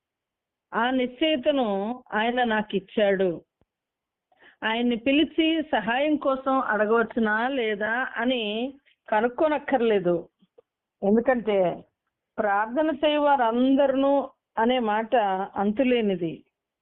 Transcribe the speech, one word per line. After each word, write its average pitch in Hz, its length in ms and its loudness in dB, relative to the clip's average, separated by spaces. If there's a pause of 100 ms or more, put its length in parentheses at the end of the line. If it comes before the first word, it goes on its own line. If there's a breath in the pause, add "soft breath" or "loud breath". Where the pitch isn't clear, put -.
(720)
ఆ 226 160 0
నిశ్చయితను 262 760 0 (460)
ఆయన 240 300 0
నాకిచ్చాడు. 202 960 0 (1200 soft breath)
ఆయన్ని 240 320 0
పిలిచి 311 640 2
సహాయం 269 540 0
కోసం 269 440 0
అడగవచ్చునా 220 880 0
లేదా 226 680 -2
అని 233 280 -2 (640 soft breath)
కనుక్కోనక్కర్లేదు. 226 1200 0 (760)
ఎందుకంటే 220 560 2 (800)
ప్రార్థన 220 520 -2 (160)
చేయు 294 140 2
వారందరూ 269 1080 2 (280)
అనే 240 220 2
మాట 220 360 -2 (400)
అంతులేనిది. 208 880 0 (380)